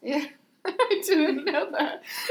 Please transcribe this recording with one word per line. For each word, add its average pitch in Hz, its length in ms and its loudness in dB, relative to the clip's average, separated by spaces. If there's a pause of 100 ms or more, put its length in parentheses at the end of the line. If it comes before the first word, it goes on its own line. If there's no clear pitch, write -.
Yeah. 285 220 -2 (200)
<laughs> - 200 -20
I 427 420 2
didn't 302 380 2
know 339 280 0
that. - 300 -2 (280)